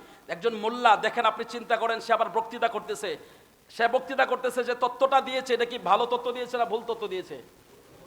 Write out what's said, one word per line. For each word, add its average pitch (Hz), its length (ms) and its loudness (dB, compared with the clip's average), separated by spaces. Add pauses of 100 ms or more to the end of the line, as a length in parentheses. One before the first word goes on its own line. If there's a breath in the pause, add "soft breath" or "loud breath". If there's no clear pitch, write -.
(280 soft breath)
একজন 175 280 -2
মোল্লা, 226 400 4
দেখেন, 220 300 0
আপনি 220 200 0
চিন্তা 233 320 -4
করেন, 226 220 0
সে 226 140 0
আবার 220 160 4
বক্তৃতা 220 380 -2
করতেছে। 202 500 -4 (520 soft breath)
সে 233 180 2
বক্তৃতা 262 380 2
করতেছে, 247 380 -2
যে 240 120 -2
তত্ত্বটা 269 460 4
দিয়েছে, 254 320 -2
এটা 233 120 2
কি 233 120 -8
ভালো 202 280 2
তত্ত্ব 240 260 -2
দিয়েছে 247 260 -6
না 240 80 2
ভুল 214 220 -4
তত্ত্ব 214 200 -6
দিয়েছে? 175 340 -8 (640)